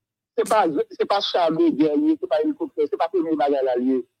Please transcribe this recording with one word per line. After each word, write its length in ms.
Se 60
pa, 220
se 140
pa 160
char 300
de 200
gè, 480
se 80
pa 160
elikoptè, 460
se 80
pa 100
premye 280
bagay 280
la, 120
liye. 280